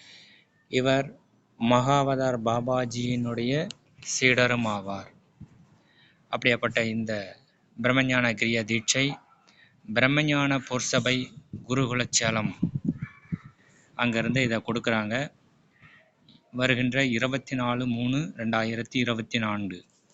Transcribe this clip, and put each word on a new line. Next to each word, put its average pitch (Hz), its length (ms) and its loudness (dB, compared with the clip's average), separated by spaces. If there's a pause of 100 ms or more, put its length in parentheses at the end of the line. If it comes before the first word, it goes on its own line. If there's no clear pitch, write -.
(720)
இவர் 135 360 2 (520)
மகாவதார் 131 840 2
பாபாஜியினுடைய 120 1120 0 (540)
சீடரும் 123 600 4
ஆவார். 98 440 -6 (1200)
அப்படியாப்பட்ட 120 540 2
இந்த 110 280 -2 (640)
பிரம்மஞான 127 560 2
கிரியா 113 300 0
தீட்சை, 117 440 0 (760)
பிரம்மஞான 139 800 2
பொற்சபை 127 520 0 (460)
குருகுலச்சேலம் 120 880 0 (1400)
அங்கிருந்து 117 460 2
இதை 113 160 0
கொடுக்குறாங்க. 113 560 -2 (1400)
வருகின்ற 127 440 2 (100)
இருபத்தி 127 480 -2
நாலு 123 320 0
மூணு 123 320 0 (140)
ரெண்டாயிரத்தி 113 640 -2
இருபத்தி 117 400 0
நான்கு 104 400 -4 (340)